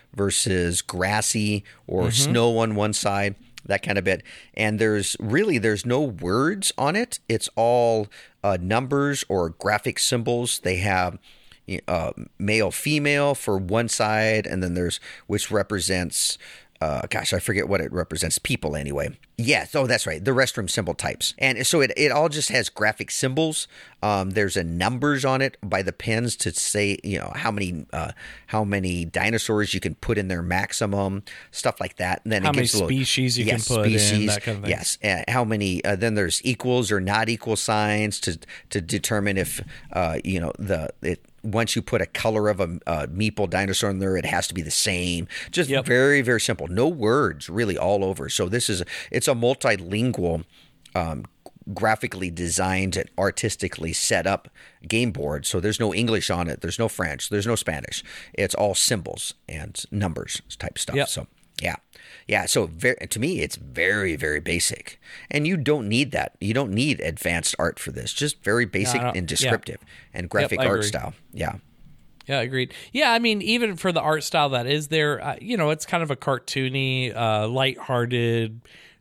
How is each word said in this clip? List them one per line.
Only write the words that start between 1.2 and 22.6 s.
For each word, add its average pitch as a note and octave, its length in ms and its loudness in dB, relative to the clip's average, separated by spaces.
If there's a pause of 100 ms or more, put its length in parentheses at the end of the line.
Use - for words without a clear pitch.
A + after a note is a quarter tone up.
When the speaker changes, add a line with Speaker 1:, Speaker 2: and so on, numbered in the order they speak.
Speaker 1:
or F2+ 180 0
Speaker 2:
Mm-hmm. A2 60 2
Speaker 1:
snow A#2 480 4
on A2+ 160 2
one G#2 180 2
side, G2+ 420 0 (300)
that G2 180 0
kind G2+ 140 -2
of F#2+ 80 2
bit. F#2 180 2 (320)
And G#2+ 240 0
there's G#2+ 400 2
really, D3 380 2
there's G#2+ 300 0
no B2 160 2
words C3 760 0
on D3+ 200 0
it. A#3 220 -2 (120)
It's A2+ 260 0
all, A#2 520 4 (360)
uh, G2 160 2
numbers C3+ 680 0
or F2 220 2
graphic G#2 480 0
symbols. A#2+ 640 0
They F#2 160 0
have, F2+ 420 0 (480)
y-, F#2 220 -6
uh, E2 240 0 (260)
male, G#2 320 2
female C#3+ 640 2
for G#2+ 220 0
one G2+ 320 0
side, A2 580 2
and F#2 160 -2
then F2 120 0
there's, F2 260 0 (260)
which - 240 -2
represents, F#2 840 0 (420)
uh, D2+ 300 0
gosh, - 240 -2
I F#2 60 2
forget F#2 320 0
what F#2+ 100 2
it D2+ 100 -4
represents. E2 480 -2
People, D#2 380 -2
anyway. C#2+ 400 -4 (220)
Yes. A2+ 360 0
Oh, C#3 120 2
that's A2+ 200 2
right. D#2+ 160 -4
The A#2 100 2
restroom B2 360 0
symbol F2 260 -2
types. - 440 -4
And C3 280 0
so E3 140 4
it, C3 160 4
it C#3+ 160 4
all D3+ 160 4
just D3 220 -2
has B2 180 0